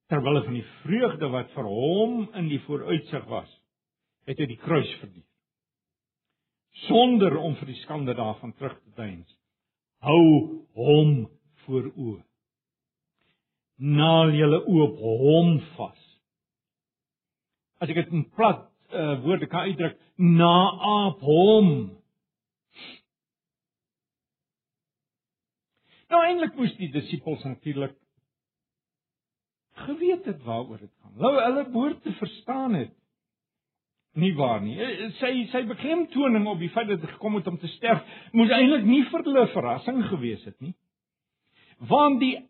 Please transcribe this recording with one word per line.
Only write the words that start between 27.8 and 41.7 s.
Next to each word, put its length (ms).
geweet 460
het 180
waaroor 320
dit 220
gaan. 160
Hulle, 260
hulle 300
behoort 320
te 160
verstaan 580
het. 160
Nie 220
waar 260
nie. 160
Eh, 280
sy, 140
sy 160
beklemtoning 800
op 160
die 80
feit 220
dat 100
hy 140
gekom 240
het 100
om 80
te 120
sterf, 240
moes 160
eintlik 340
nie 240
vir 160
hulle 220
'n 80
verrassing 560
gewees 320
het 160
nie. 160